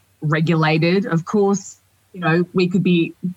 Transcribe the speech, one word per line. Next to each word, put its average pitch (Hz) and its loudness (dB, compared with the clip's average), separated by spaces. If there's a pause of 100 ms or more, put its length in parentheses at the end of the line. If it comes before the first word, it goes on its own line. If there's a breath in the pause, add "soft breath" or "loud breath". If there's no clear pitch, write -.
(220)
regulated. 160 0
Of 165 -2
course, 196 -2 (380)
you 185 -14
know, 165 0
we 180 2
could 185 0
be, 175 0 (240)